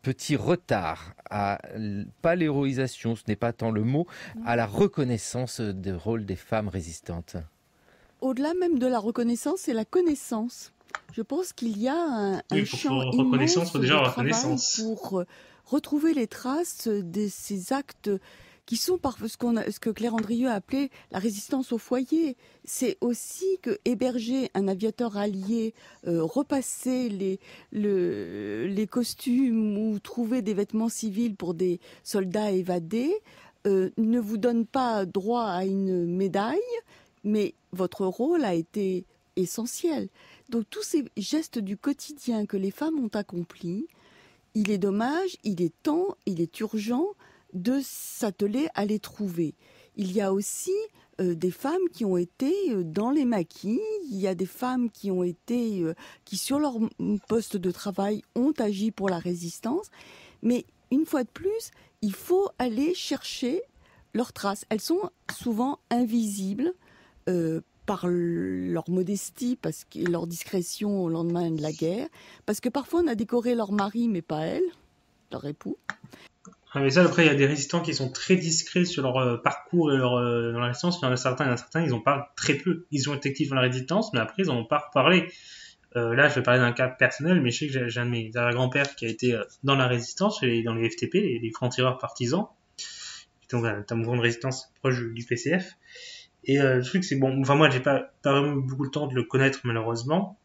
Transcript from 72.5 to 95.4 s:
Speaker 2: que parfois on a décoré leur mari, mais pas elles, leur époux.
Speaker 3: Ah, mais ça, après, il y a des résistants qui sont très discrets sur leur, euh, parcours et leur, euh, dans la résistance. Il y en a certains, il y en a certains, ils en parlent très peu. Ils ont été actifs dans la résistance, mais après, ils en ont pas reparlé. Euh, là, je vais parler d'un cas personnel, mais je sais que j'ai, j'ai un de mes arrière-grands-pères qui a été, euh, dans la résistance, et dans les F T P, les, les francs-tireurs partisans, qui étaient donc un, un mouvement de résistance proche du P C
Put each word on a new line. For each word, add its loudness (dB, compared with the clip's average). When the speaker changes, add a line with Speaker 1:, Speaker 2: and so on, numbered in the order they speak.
Speaker 2:
que -4
parfois 0
on 4
a 0
décoré 0
leur -2
mari, 0
mais 0
pas -4
elles, 0
leur -8
époux. -8
Speaker 3:
Ah, 2
mais 6
ça, 8
après, 6
il 8
y 8
a 4
des 6
résistants 0
qui -2
sont -2
très 2
discrets 0
sur -2
leur, 2
euh, 4
parcours 2
et 6
leur, 4
euh, 2
dans -2
la 0
résistance. -2
Il -2
y 2
en 4
a 4
certains, 0
il 2
y 2
en 4
a 0
certains, -2
ils 2
en 0
parlent 2
très 2
peu. -2
Ils 0
ont -2
été -2
actifs -2
dans -2
la 4
résistance, 0
mais 2
après, -2
ils 2
en 0
ont -2
pas 2
reparlé. 4
Euh, 0
là, 8
je 4
vais 2
parler 6
d'un 4
cas 2
personnel, 4
mais 4
je -2
sais -2
que -4
j'ai, 0
j'ai -4
un 0
de 0
mes -2
arrière-grands-pères 2
qui -6
a 0
été, 2
euh, -2
dans 4
la 6
résistance, 0
et 4
dans 0
les 2
F -6
T -2
P, 2
les, 0
les -4
francs-tireurs 0
partisans, -2
qui -16
étaient -6
donc 2
un, -2
un -2
mouvement 0
de 2
résistance 0
proche 2
du -6
P -2
C 0